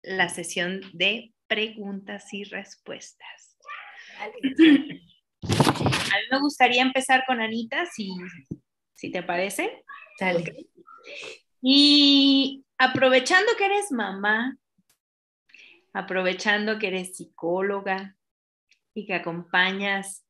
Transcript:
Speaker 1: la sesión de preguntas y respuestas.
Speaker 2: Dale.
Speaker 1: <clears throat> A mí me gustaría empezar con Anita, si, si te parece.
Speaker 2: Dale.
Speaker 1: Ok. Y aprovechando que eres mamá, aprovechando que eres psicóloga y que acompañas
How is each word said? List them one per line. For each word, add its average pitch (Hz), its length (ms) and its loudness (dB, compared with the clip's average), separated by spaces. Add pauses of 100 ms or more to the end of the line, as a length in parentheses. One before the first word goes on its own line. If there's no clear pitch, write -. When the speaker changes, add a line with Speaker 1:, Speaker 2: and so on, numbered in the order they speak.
Speaker 1:
la 185 260 -2
sesión 180 520 -6 (120)
de 196 400 -2 (140)
preguntas 208 840 -8
y 202 120 -10
respuestas. - 1120 -18 (600)
Speaker 2:
Dale. - 840 4
Speaker 1:
<clears throat> - 0 - (420)
A - 720 0
mí 208 140 -2
me 262 100 2
gustaría 254 420 4
empezar 262 440 2
con 247 140 0
Anita, 233 460 -4
si, 208 240 -10 (840)
si - 160 -12
te 180 120 -6
parece. 196 600 -4 (380)
Speaker 2:
Dale. 180 200 2
Speaker 1:
Ok. 165 80 -6 (1120)
Y 277 1040 6 (140)
aprovechando 262 800 4
que 403 100 0
eres 403 240 -2
mamá, 214 680 -2 (1400)
aprovechando 196 880 -2
que 208 100 -4
eres 185 280 -8
psicóloga 190 1000 -6 (800)
y 202 120 -12
que 196 80 -6
acompañas 185 1160 -4